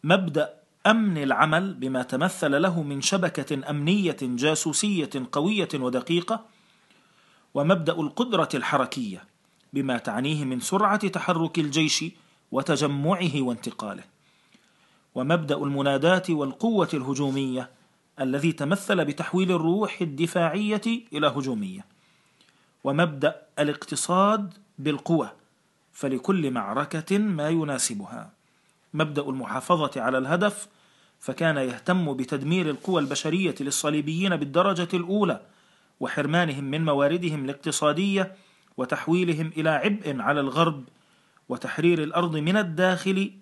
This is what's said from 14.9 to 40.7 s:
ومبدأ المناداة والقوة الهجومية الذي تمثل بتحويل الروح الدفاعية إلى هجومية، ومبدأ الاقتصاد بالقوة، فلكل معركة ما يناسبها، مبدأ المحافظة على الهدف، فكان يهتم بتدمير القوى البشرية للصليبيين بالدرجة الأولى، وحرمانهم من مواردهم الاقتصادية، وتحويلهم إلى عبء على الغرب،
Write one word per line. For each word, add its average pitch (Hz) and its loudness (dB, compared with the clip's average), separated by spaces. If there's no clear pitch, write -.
ومبدأ 147 0
المناداة 143 2
والقوة 165 0
الهجومية 135 -2
الذي 139 0
تمثل 165 0
بتحويل 180 0
الروح 180 0
الدفاعية 170 0
إلى 151 2
هجومية، 110 -4
ومبدأ 151 0
الاقتصاد 180 0
بالقوة، 147 0
فلكل 139 0
معركة 139 -2
ما 175 0
يناسبها، 123 -4
مبدأ 147 0
المحافظة 135 0
على 131 0
الهدف، 180 0
فكان 151 -2
يهتم 143 0
بتدمير 147 -2
القوى 160 0
البشرية 156 -2
للصليبيين 151 0
بالدرجة 170 0
الأولى، 180 0
وحرمانهم 147 0
من 147 -2
مواردهم 151 0
الاقتصادية، 165 0
وتحويلهم 160 0
إلى 156 2
عبء 151 0
على 143 2
الغرب، 143 0